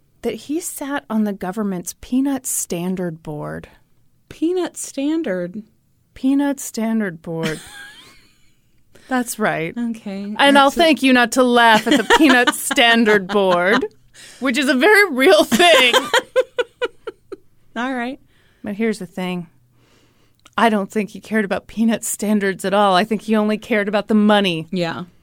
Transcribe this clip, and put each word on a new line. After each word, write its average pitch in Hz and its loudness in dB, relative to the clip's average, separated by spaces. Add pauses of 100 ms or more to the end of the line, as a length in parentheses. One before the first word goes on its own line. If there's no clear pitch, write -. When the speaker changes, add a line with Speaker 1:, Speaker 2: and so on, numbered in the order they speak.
(240)
Speaker 1:
that 233 -4
he 294 -8
sat 277 -10
on 220 0
the 208 -2
government's 190 -8
Peanut 269 -4
Standard 175 -6
Board. 151 -12 (640)
Speaker 2:
Peanut 349 -4
Standard? 214 -6 (500)
Speaker 1:
Peanut 277 0
Standard 220 -4
Board. 160 -6
<laughs> - -20
That's 247 -4
right. 160 -4
Speaker 2:
Okay. 214 -8
Speaker 1:
And 285 4
I'll 277 6
Speaker 2:
That's 269 -6
a - -6
Speaker 1:
thank 320 4
you 262 4
not 247 4
to 254 4
laugh 233 4
at 269 4
the 311 2
Peanut 254 4
<laughs> - -
Standard 226 2
Board, 196 2 (560)
which 262 -2
is 277 0
a 302 2
very 392 4
real 269 6
thing. 269 4
<laughs> - -6
Speaker 2:
All 247 -6
right. 254 -8 (440)
Speaker 1:
But 208 -8
here's 220 -2
the 180 -12
thing. 180 -8 (1080)
I 220 2
don't 202 -2
think 208 -4
he 190 -18
cared 214 -4
about 190 -6
peanut 220 -2
standards 202 -4
at 190 -2
all. 202 2
I 180 2
think 214 -4
he 220 -2
only 214 0
cared 208 -2
about 202 -4
the 226 0
money. 202 2
Speaker 2:
Yeah. 170 -6 (180)